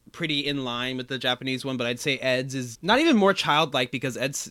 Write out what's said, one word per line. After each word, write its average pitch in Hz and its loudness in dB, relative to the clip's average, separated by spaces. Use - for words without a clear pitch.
pretty 151 -2
in 143 -2
line 127 -4
with 127 -8
the 131 -4
Japanese 127 -2
one, 131 -2
but 120 -2
I'd 120 -2
say 139 0
Ed's 131 0
is 123 -6
not 214 2
even 320 6
more 196 6
childlike 147 2
because 127 -4
Ed 131 -2
s-, - -8